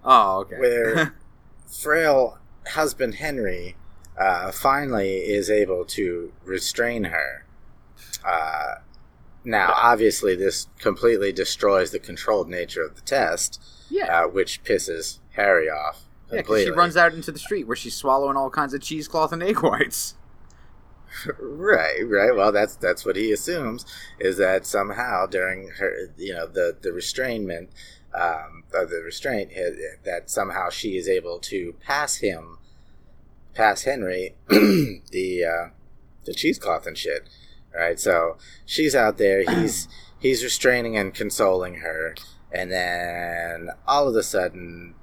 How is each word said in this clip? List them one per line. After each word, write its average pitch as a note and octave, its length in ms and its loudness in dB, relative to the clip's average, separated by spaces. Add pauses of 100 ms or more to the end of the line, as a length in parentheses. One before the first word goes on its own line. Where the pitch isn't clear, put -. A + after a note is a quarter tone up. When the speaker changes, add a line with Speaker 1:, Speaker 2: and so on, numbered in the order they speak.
Speaker 1:
Oh, G#2+ 380 6
okay. - 180 -10
Speaker 2:
Where A#2+ 560 2 (280)
Speaker 1:
<laughs> - 240 -20
Speaker 2:
frail D3+ 720 2 (300)
husband C3+ 480 -2
Henry, G2 600 -4 (440)
uh, F#2 320 2
finally B2+ 680 0
is G2+ 320 0
able F#2+ 360 2
to F2 460 -4 (140)
restrain A2+ 600 -2
her. C#2+ 400 -4 (760)
Uh, D#2 520 -2 (680)
now, G2+ 320 2
obviously, G#2+ 600 4
this F#2 320 -2 (100)
completely G2+ 540 2
destroys F#2+ 580 2
the - 80 -6
controlled F2 500 -2
nature F2 360 -6
of D2+ 120 -10
the - 60 -20
test, F#2+ 580 -2 (300)
Speaker 1:
Yeah. D#3 360 0
Speaker 2:
uh, - 20 2
which F2+ 360 -2
pisses E2+ 540 -2 (140)
Harry F#2 360 4
off D2+ 360 -6 (240)
Speaker 1:
Yeah, A3+ 100 -6
'cause - 80 -
Speaker 2:
completely. G#3+ 200 4
Speaker 1:
she F3 120 -2
runs E3+ 180 4
out E3+ 200 6
into E3 160 -10
the D#3 80 -10
street F#3 260 -6
where A#2 100 -4
she's A#2 200 -10
swallowing C#3 420 2
all C3+ 140 -2
kinds C#3 240 -2
of C#3 60 -6
cheesecloth D#3 520 -2
and E3+ 80 -4
egg G3 220 0
whites. - 560 0
Speaker 2:
<laughs> - 60 -20 (1160)
Right, A#2+ 680 2
right. G#2+ 260 4
Well, G2+ 200 4
that's, G#2 240 2
that's F2+ 280 0
what F#2+ 120 0
he G#2+ 160 2
assumes, B2 520 -4 (320)
is F#2+ 200 0
that F#2+ 280 2
somehow G2+ 600 -2
during F#2 460 -4
her, F#2 440 -4
you F#2+ 180 -8
know, E2 140 -8
the, E2+ 340 -2
the F#2 120 -4
restrainment, F#2 760 -6 (440)
um, D#2+ 500 -4 (100)
uh, F#2 120 0
the E2+ 180 -6
restraint, G2+ 480 -6
uh, F2+ 200 -4 (340)
that F2 240 -6
somehow F#2+ 400 -4
she G2+ 260 -6
is F2+ 140 -2
able F2 300 0
to F2 340 -8 (120)
pass C#3+ 340 -2
him, E2+ 400 -6 (920)
pass A2 300 4
Henry, F#2 580 -4
<clears throat> - 60 -20
the, F#2+ 960 4
uh, E2 240 -2 (540)
the - 100 -8
cheesecloth - 540 -2
and D#2 100 -10
shit. D2 300 -6 (480)
Right, E2+ 240 0
so E2+ 380 2 (280)
she's D3+ 300 2
out A2 220 4
there. G2 260 6
He's, A2 460 0 (140)
<clears throat> - 160 -20
he's B2+ 260 2
restraining A#2+ 500 2
and G2 180 -2
consoling F#2 600 0
her, D#2+ 400 -6 (380)
and F2+ 180 -4
then F2 1000 -4 (140)
all C#3+ 220 2
of A#2 80 2
a G#2+ 80 2
sudden F2 800 -6